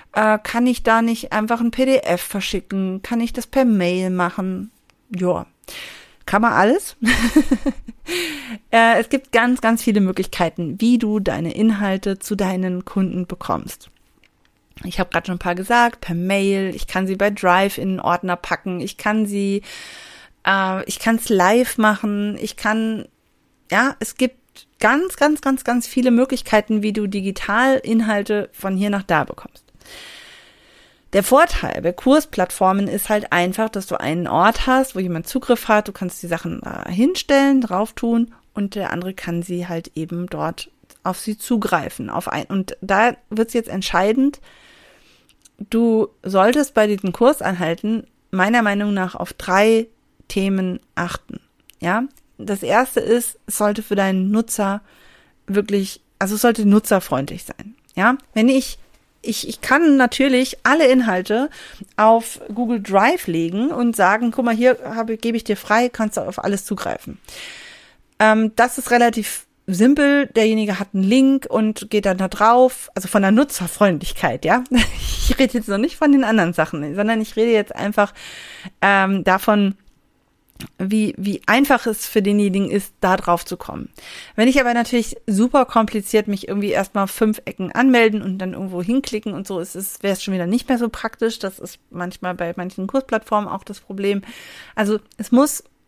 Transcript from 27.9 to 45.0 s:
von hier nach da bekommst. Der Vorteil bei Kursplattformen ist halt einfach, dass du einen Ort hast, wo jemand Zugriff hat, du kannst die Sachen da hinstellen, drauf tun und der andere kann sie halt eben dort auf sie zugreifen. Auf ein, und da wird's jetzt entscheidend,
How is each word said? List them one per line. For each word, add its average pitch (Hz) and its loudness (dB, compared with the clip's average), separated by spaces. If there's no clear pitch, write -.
von 190 -6
hier 202 0
nach 202 -4
da - 0
bekommst. - -16
Der 196 4
Vorteil - 2
bei - -2
Kursplattformen 202 2
ist - -4
halt 208 -2
einfach, 185 0
dass 190 -8
du - -4
einen 160 -4
Ort 185 2
hast, 262 2
wo 196 -6
jemand 175 -4
Zugriff - -2
hat, 214 2
du 202 -12
kannst - -10
die 175 -10
Sachen 165 -6
da - -12
hinstellen, 277 2
drauf 208 -2
tun 233 -2
und 202 -6
der 202 -6
andere 185 -6
kann 170 -6
sie 175 -6
halt 170 -8
eben 170 -6
dort 156 -8
auf 180 -4
sie 214 -8
zugreifen. - -2
Auf - -6
ein, - -6
und 190 -6
da 202 2
wird's 220 -2
jetzt 233 -2
entscheidend, 220 0